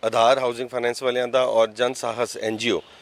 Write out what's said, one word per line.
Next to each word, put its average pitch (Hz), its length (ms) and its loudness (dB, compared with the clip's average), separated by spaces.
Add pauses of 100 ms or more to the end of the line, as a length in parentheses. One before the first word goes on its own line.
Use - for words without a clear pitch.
ਆਧਾਰ 117 340 4
ਹਾਊਸਿੰਗ 123 300 -4
ਫਾਈਨੈਂਸ 120 340 -4
ਵਾਲਿਆਂ 123 260 0
ਦਾ 127 140 2
ਔਰ 113 260 2
ਜਨ 123 240 -2
ਸਾਹਸ 120 440 -4
ਐਨ 110 200 -4
ਜੀ 113 140 -2
ਓ, 82 120 0 (200)